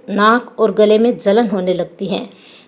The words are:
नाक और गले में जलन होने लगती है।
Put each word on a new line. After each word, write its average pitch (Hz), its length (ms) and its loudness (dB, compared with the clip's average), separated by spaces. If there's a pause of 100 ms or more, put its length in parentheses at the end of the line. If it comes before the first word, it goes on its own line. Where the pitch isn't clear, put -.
(100)
नाक 214 500 0
और 214 140 2
गले 214 240 4
में 226 200 0
जलन 214 300 0
होने 185 260 -2
लगती 175 320 -8
है। - 480 -10 (140)